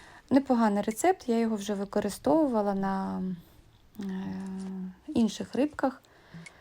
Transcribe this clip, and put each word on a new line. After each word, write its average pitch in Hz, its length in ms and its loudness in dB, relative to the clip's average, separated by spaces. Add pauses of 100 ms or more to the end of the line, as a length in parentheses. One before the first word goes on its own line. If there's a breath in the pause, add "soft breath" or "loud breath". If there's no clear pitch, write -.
(300 loud breath)
Непоганий 233 520 4
рецепт, 330 460 0
я 226 100 2
його 226 180 0
вже 202 180 -4
використовувала 214 1000 2
на, 190 480 -2 (800 loud breath)
е, 202 40 -8 (1040)
інших 226 460 -2
рибках. 269 480 -2 (580 loud breath)